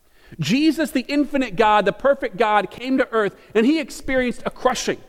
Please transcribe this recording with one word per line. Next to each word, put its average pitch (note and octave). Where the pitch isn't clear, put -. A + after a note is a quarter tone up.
Jesus, C#4
the C4
infinite C4+
God, G#3+
the G3
perfect C4+
God, G#3
came B3+
to A#3+
earth A3
and A3
he D#4
experienced B3+
a G3+
crushing -